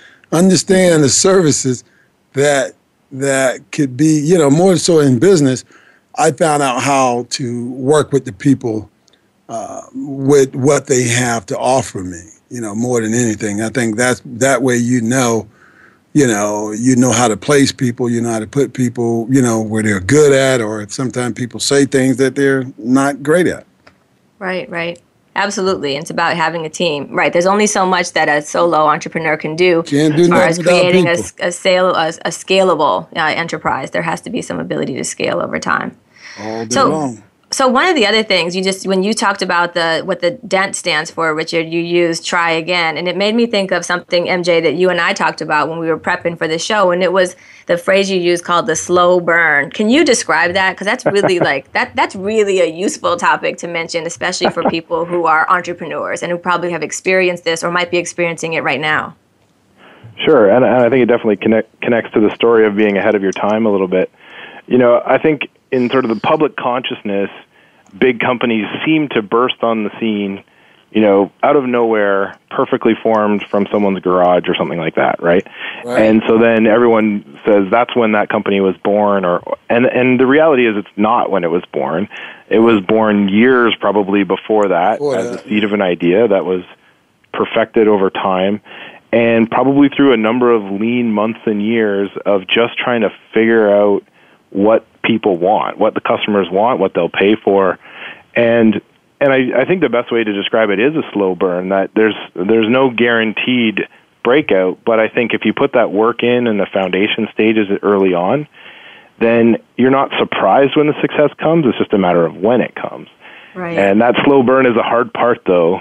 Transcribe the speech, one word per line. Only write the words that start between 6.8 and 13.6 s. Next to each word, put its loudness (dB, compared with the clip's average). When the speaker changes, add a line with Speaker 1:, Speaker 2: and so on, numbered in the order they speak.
Speaker 1:
how 0
to -8
work 0
with 0
the -12
people, -2
uh, -10
with 0
what 0
they 0
have -2
to -6
offer -2
me, -12
you -10
know, -8
more -2
than -2
anything. -2